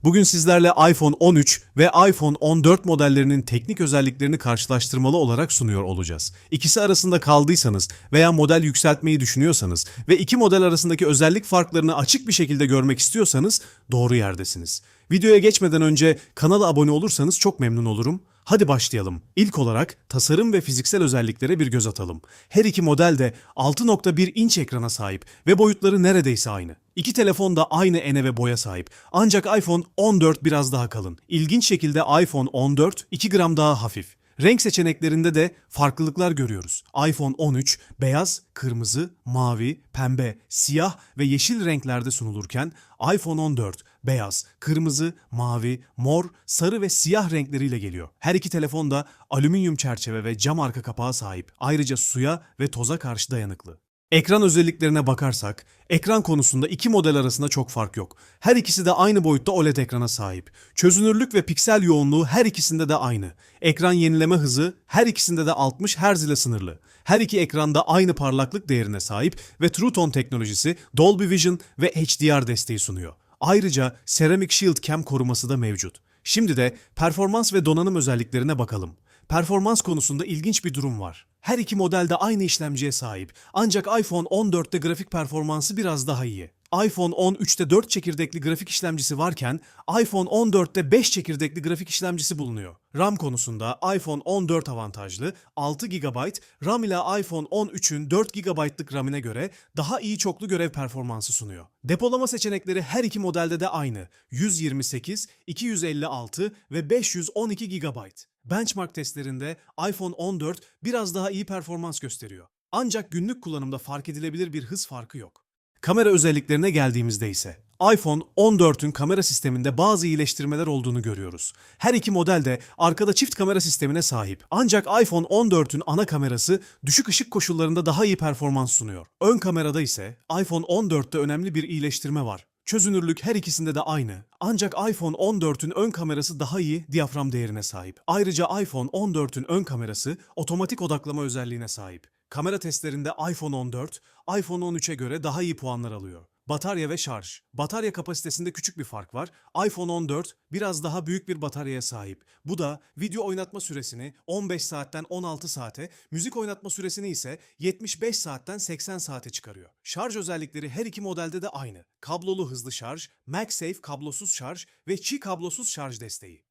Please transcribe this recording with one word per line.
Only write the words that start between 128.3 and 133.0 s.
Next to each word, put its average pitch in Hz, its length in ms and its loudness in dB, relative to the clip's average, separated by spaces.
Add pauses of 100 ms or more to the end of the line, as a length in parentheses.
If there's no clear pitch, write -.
sunuyor. 95 360 -4 (140)
Ön 220 160 4
kamerada 160 440 -2
ise 117 360 -6 (240)
iPhone 170 240 -4
on 185 240 -2
dört'te 151 280 -2
önemli 151 380 -2
bir 156 80 -2
iyileştirme 147 640 -6
var. 101 200 -10 (200)
Çözünürlük 190 580 0